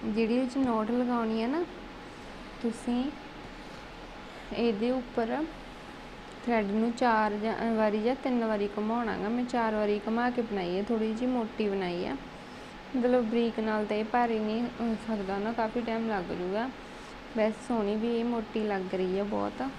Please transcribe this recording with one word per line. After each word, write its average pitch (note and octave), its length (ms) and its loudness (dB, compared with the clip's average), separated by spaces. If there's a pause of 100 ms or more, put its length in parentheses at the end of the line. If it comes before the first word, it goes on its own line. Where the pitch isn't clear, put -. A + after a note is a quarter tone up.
ਜਿਹੜੀ A3 300 4
ਇਹ C4 120 4
'ਚ C4 100 -2
ਨੋਟ A#3 340 2
ਲਗਾਉਣੀ A#3 500 2
ਹੈ A3+ 60 0
ਨਾ, D#4+ 180 2 (960)
ਤੁਸੀਂ A#3+ 500 0 (1400)
ਇਹਦੇ A#3 380 2
ਉੱਪਰ B3 540 -2 (1000)
ਥਰੈਡ A3+ 200 4
ਨੂੰ A3 260 2
ਚਾਰ A3 420 4
ਜਾਂ, G#3 200 0
ਅ, A3+ 220 2
ਵਾਰੀ G#3+ 280 4
ਜਾਂ B3 120 4
ਤਿੰਨ B3 300 2
ਵਾਰੀ G#3 320 2
ਘੁਮਾਉਣਾ G#3+ 400 0
ਗਾ। G3 120 -2
ਮੈਂ B3 160 0
ਚਾਰ A3+ 300 2
ਵਾਰੀ G#3 240 2
ਘੁਮਾ A#3 300 2
ਕੇ B3 120 0
ਬਣਾਈ F#3+ 360 0
ਹੈ, G3+ 60 2
ਥੋੜ੍ਹੀ A3 300 2
ਜਿਹੀ B3+ 180 0
ਮੋਟੀ A3 380 0
ਬਣਾਈ F3+ 360 0
ਆ। - 100 -2 (800)
ਮਤਲਬ, B3 280 6
ਬਰੀਕ A3+ 360 2
ਨਾਲ G#3+ 260 0
ਤਾਂ G#3 120 0
ਇਹ A3 80 0
ਭਾਰੀ A#3 340 2
ਨਹੀਂ G#3+ 240 0
ਹੋ A#3 320 0 (120)
ਸਕਦਾ G3+ 300 0
ਨਾ, G#3 140 0
ਕਾਫੀ A3+ 300 0
ਟਾਈਮ A3+ 280 0
ਲੱਗ G3 140 0
ਜੂਗਾ। F#3 460 -2 (680)
ਵੈਸੇ A3 300 2
ਸੋਹਣੀ G#3+ 280 2
ਵੀ A#3 240 2
ਇਹ A#3 60 2
ਮੋਟੀ A3+ 380 0
ਲੱਗ F#3+ 320 0
ਰਹੀ F#3 220 2
ਹੈ G3+ 60 2
ਬਹੁਤ। G#3 560 -2